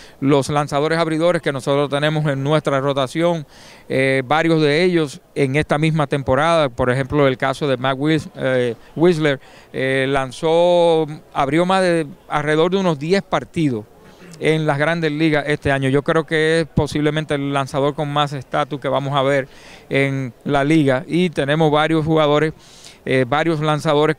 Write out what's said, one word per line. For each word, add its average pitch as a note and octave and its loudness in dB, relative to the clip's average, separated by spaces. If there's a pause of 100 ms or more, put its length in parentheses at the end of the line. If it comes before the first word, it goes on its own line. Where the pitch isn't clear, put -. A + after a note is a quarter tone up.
(200)
los C#3 2
lanzadores D3+ 0
abridores E3 0
que D3 -2
nosotros C#3+ 0
tenemos D3+ 0
en C3+ -2
nuestra C#3+ 0
rotación, C#3+ -2 (400)
eh, C3+ 0
varios D#3+ 2
de D3+ 2
ellos E3 0 (120)
en C#3 0
esta D3+ 0
misma D#3 0
temporada, C#3+ 0
por B2 -2
ejemplo, C3+ 0
el C3 2
caso C3+ -2
de B2+ 0
Matt C3 -2
Whis-, D3+ -2
eh, B2+ -2 (220)
Whistler, D3+ 2 (320)
eh, C3+ -2
lanzó, D#3+ 2 (260)
abrió D3+ 0
más F#3+ 2
de, E3+ 0 (220)
alrededor D#3 0
de F#3+ 0
unos E3+ 0
diez F3+ 0
partidos C#3 -2 (560)
en D#3 0
las D3 0
Grandes D#3+ 0
Ligas D3 0
este D3 -2
año. C3+ 0
Yo C#3 2
creo D#3+ 0
que D#3+ 0
es D3+ -4
posiblemente D3+ 0
el C#3 -4
lanzador C#3 0
con D3 -6
más C#3+ -2
estatus D3 -4
que D3 -6
vamos C3+ -2
a C#3+ 2
ver C3+ 0 (400)
en C3+ -2 (120)
la C#3+ 0
liga, C#3 2
y F3 0
tenemos D3+ 0
varios D#3 2
jugadores, D3+ 2 (500)
eh, C3 0
varios D#3 0
lanzadores D3+ 0